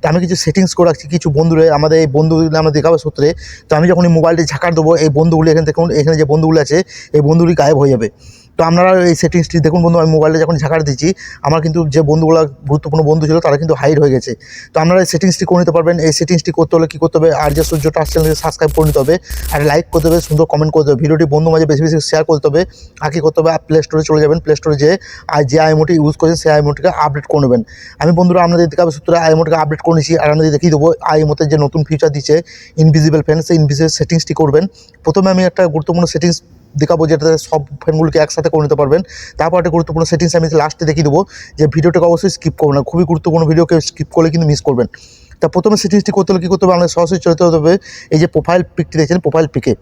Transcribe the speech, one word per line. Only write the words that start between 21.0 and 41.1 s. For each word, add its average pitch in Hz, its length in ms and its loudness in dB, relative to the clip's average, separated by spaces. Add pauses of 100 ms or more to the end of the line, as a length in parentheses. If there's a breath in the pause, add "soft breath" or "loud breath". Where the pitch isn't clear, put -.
ভিডিওটি 156 220 2 (100)
বন্ধুর 160 200 2
মাঝে 160 160 2
বেশি 147 160 0
বেশি 156 100 0 (140)
শেয়ার 156 200 0
করতে 156 180 0
হবে। 147 140 2 (420 loud breath)
আর 156 100 -4
কী 165 100 -2
করতে 160 160 0
হবে? 160 100 2 (160)
প্লে 156 180 2
স্টোরে 156 240 -4
চলে 156 160 2
যাবেন, 156 200 2
প্লে - 140 -2
স্টোরে 151 240 -2
যেয়ে 160 120 4 (400 loud breath)
আর 151 160 0
যে 147 60 0 (100)
আই 156 120 2
মোটি 156 220 0
ইউজ 151 200 0
করেছেন, 165 220 0
সেই 165 140 0
আই 151 100 2
মোটিকে 147 240 -2 (140)
আপডেট 143 280 -4
করে 147 120 0
নেবেন। 120 160 2 (420 loud breath)
আমি 165 160 2
বন্ধুরা 180 280 2
আপনাদের 170 260 2
দেখাবো 170 240 0
সূত্রে 165 200 0 (100)
আই 160 120 4
মোটিকে 160 240 0
আপডেট 151 240 -4
করে 165 120 2
নিয়েছি, 156 240 -2
আর 151 100 2
আপনাদের 156 240 2
দেখিয়ে 165 180 2
দেবো 151 140 2 (240)
আই 156 160 2
মোতে 151 140 -2 (100)
যে 156 120 0
নতুন 156 240 -2
ফিচার 156 280 0
দিচ্ছে 151 200 0 (460 loud breath)
ইনভিজিবল 156 440 4
ফ্যান, 156 200 0
সেই 170 140 0
ইনভিজিবল 151 380 0
সেটিংসটি 160 420 -2
করবেন। 156 240 2 (400 soft breath)
প্রথমে 190 300 0
আমি 185 160 2
একটা 190 120 -2 (120)
গুরুত্বপূর্ণ 165 400 -2
সেটিংস 165 240 -2 (440)
দেখাবো, 160 280 0
যেটাতে 160 220 2 (160)
সব 156 120 -2 (220)
ফ্যানগুলোকে 156 420 0
একসাথে 160 280 -4
করে 156 140 0
নিতে 143 140 0
পারবেন। 147 200 2 (380 loud breath)
তারপর 165 220 -2
একটা 170 140 -2
গুরুত্বপূর্ণ 165 380 -2
সেটিংস 165 260 0
আমি 160 80 0 (140)
লাস্টে 151 280 -4
দেখিয়ে 151 200 0
দেবো, 143 120 2 (380 loud breath)